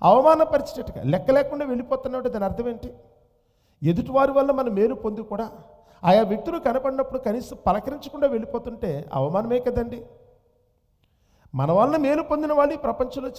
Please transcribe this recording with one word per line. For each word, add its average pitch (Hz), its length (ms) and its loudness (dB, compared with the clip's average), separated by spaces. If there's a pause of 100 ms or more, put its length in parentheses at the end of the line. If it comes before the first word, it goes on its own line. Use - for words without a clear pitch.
అవమానపరిచేటట్టుగా 294 1000 4
లెక్క 175 260 0
లేకుండా 285 340 2
వెళ్ళిపోతున్నాడు. 254 640 -4
దాని 208 160 -4
అర్థం 233 240 -4
ఏంటి? 226 240 -10 (920)
ఎదుటివారి 262 500 2
వల్ల 277 200 4
మనం 254 220 -2
మేలు 208 200 2
పొంది 214 280 -6
కూడా 214 300 -8 (520)
ఆయా 196 180 8
వ్యక్తులు 220 360 -2
కనపడినప్పుడు 262 600 -2
కనీసం 233 380 -4 (100)
పలకరించకుండా 277 600 -2
వెళ్ళిపోతుంటే 226 880 -6
అవమానమే 190 440 0
కదండి. 240 460 -4 (1500)
మన 143 180 0
వలన 311 240 4
మేలు 294 260 2
పొందిన 302 300 -2
వాళ్ళు 285 220 2
ఈ - 20 -6
ప్రపంచంలో 254 640 -4